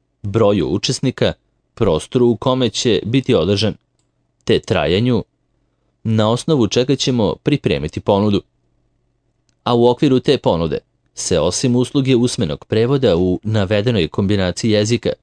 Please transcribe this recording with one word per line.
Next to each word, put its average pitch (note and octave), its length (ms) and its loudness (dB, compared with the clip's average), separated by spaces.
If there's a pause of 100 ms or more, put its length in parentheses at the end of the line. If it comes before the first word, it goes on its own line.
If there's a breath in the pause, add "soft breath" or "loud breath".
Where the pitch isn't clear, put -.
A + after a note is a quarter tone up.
(220)
broju G2+ 460 0
učesnika, G#2 680 -2 (400)
prostoru G#2+ 540 0
u A#2 80 2
kome B2+ 340 -2
će - 360 -2
biti B2+ 300 0
održan, G2 380 0 (720)
te - 160 2
trajanju, G2 640 0 (800)
na A2 260 2
osnovu A#2+ 380 0
čega C3 280 0
ćemo A#2+ 400 0
pripremiti D#2+ 640 -2
ponudu. G2+ 420 0 (1200)
A A#2+ 120 0
u A#2+ 120 4
okviru B2+ 320 2
te C3 180 0
ponude E2 400 -2 (380)
se, - 240 -2
osim F2+ 360 -2
usluge C3 400 0
usmenog A2+ 500 -2
prevoda A#2 520 0
u F2+ 260 0
navedenoj G#2 640 0
kombinaciji G2 640 -2
jezika G#2+ 380 0 (140)